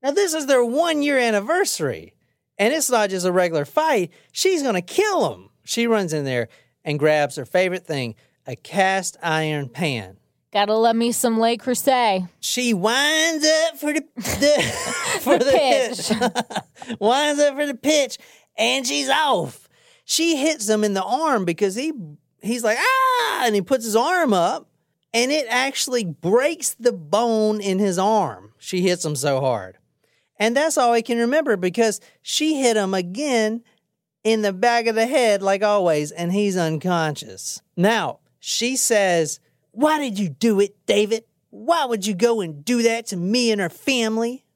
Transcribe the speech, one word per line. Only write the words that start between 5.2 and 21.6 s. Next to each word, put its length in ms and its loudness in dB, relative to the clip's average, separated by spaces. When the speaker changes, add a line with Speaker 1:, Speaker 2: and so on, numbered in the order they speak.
Speaker 1:
him. 180 -18
She 220 -2
runs 260 0
in 120 -2
there 240 -2
and 140 -4
grabs 380 2
her 100 -8
favorite 400 0
thing, 300 -4
a 100 -10
cast 680 -2
iron 460 -2
pan. 480 -6
Speaker 2:
Gotta 220 0
love 220 2
me 160 0
some 280 0
Le 160 2
Creuset. 720 0
Speaker 1:
She 340 -2
winds 720 0
up 320 0
for 140 -4
the, 120 -2
the, 460 0
<laughs> 580 -4
for 180 2
Speaker 2:
The 60 2
Speaker 1:
the 80 0
Speaker 2:
pitch. 560 0
Speaker 1:
pitch. 880 -4
<laughs> 40 -16
Winds 400 0
up 140 2
for 120 -4
the 80 -4
pitch, 440 0
and 280 0
she's 220 -4
off. 600 0
She 320 0
hits 320 -2
him 160 2
in 100 0
the 100 0
arm 400 0
because 320 -2